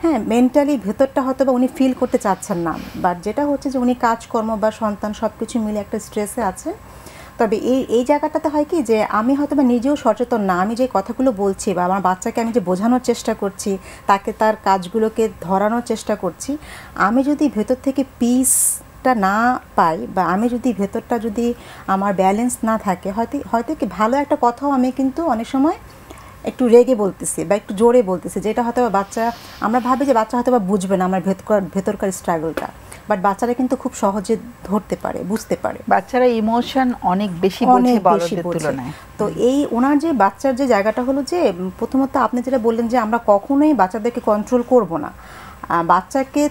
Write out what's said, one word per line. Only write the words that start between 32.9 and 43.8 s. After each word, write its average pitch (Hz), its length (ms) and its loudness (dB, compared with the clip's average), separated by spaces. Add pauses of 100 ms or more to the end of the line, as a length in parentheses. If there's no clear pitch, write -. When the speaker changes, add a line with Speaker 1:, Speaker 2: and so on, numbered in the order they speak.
Speaker 1:
but 208 100 0
বাচ্চারা 202 340 0
কিন্তু 247 240 -2
খুব - 180 -6
সহজে 208 420 0 (280)
ধরতে 208 380 -4
পারে, - 200 -6
বুঝতে 202 400 -4
পারে। - 160 -2 (100)
Speaker 2:
বাচ্চারা 226 380 2
ইমোশন 240 640 0 (100)
অনেক 185 380 -2
বেশি 190 260 0
বোঝে 254 80 8
Speaker 1:
অনেক 247 180 4
বেশি 214 120 2
Speaker 2:
বড়দের 170 380 2
Speaker 1:
বোঝে। 170 160 -2
Speaker 2:
তুলনায়। 139 340 -4 (260)
Speaker 1:
তো 208 100 0
এই 262 420 2
ওনার 269 280 4
যে 320 140 0
বাচ্চার 240 440 2
যে 277 100 0
জায়গাটা 220 360 2
হলো 269 200 0
যে, 294 360 0
উম, 185 200 -4
প্রথমত 269 380 0
আপনি 240 260 0
যেটা 262 160 0
বললেন 233 300 0
যে 247 100 2
আমরা 220 280 0
কখনোই 277 480 4
বাচ্চাদেরকে 220 460 0